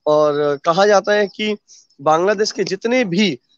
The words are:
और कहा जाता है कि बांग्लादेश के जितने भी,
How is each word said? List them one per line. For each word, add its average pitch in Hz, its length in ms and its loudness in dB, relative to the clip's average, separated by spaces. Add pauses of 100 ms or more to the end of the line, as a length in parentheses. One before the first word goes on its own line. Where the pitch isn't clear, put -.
और 147 500 0
कहा 175 280 0
जाता 208 280 2
है 208 140 0
कि 214 300 -6 (440)
बांग्लादेश 185 500 0
के 202 120 -4
जितने 233 400 -2
भी, 180 360 0 (180)